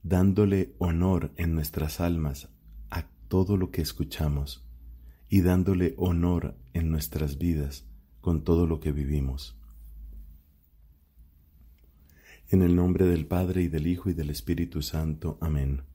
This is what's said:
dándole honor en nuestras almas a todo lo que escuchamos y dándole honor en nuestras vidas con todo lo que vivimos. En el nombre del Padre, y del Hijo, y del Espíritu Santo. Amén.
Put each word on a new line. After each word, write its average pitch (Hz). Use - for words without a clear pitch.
dándole 95
honor 85
en 85
nuestras 76
almas 80
a 92
todo 95
lo 92
que -
escuchamos 76
y 98
dándole 90
honor 87
en 82
nuestras 76
vidas 76
con 80
todo 85
lo 80
que 76
vivimos. 69
En 95
el 87
nombre 90
del 80
Padre, 90
y 87
del 78
Hijo, 90
y 85
del 76
Espíritu 85
Santo. 78
Amén. 69